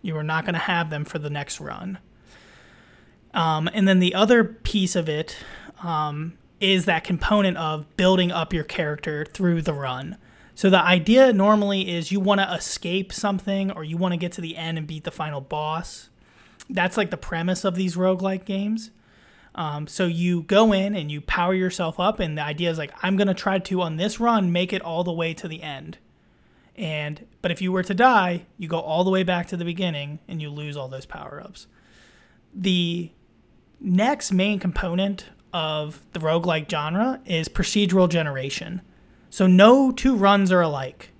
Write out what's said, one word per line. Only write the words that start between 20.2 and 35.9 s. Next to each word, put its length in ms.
go 280
in 220
and 160
you 100
power 320
yourself 460
up, 220
and 180
the 40
idea 280
is, 80
like, 140
"I'm 140
gonna 180
try 240
to, 240
on 140
this 240
run, 320
make 200
it 100
all 220
the 80
way 220
to 140
the 140
end." 360
And, 500
but 80
if 100
you 120
were 100
to 100
die, 540
you 120
go 100
all 260
the 60
way 140
back 240
to 80
the 80
beginning 640
and 120
you 80
lose 280
all 120
those 160
power-ups. 600
The 560
next 520
main 260
component 680
of 480